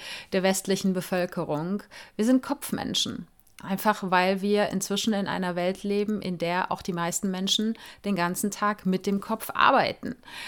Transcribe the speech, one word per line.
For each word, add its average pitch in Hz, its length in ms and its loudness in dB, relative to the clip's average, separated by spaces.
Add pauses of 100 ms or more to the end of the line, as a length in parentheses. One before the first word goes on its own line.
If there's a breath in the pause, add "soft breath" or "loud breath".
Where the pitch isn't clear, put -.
(320 loud breath)
der 190 100 2
westlichen 190 500 2
Bevölkerung. 180 920 -2 (340 loud breath)
Wir 214 100 2
sind 254 160 6
Kopfmenschen. - 840 -4 (360)
Einfach 202 480 0
weil 185 320 4
wir 208 260 2
inzwischen 202 460 0
in 196 120 0
einer 180 300 -2
Welt 180 280 -2
leben, 202 360 0
in 180 160 -4
der 175 340 0
auch - 120 -4
die 190 100 -4
meisten 170 380 -2
Menschen 196 480 0 (260 loud breath)
den 202 100 0
ganzen 180 360 0
Tag 208 340 -2
mit 185 220 0
dem 202 160 0
Kopf - 320 -6
arbeiten. - 640 4 (320 loud breath)